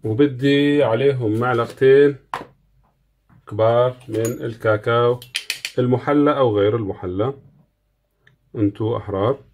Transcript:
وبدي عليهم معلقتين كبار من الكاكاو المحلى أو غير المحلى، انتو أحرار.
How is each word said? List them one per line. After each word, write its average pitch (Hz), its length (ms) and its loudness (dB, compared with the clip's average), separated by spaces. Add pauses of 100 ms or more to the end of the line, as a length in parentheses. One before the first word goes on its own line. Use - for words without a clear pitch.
وبدي 139 760 0
عليهم 120 580 0
معلقتين 131 760 4 (1300)
كبار 117 500 0 (120)
من 110 120 -4
الكاكاو 120 1000 -2 (580)
المحلى 139 600 2
أو 113 200 0
غير 104 180 2
المحلى، 98 580 -6 (1200)
انتو 110 400 -4
أحرار. 104 420 -4 (160)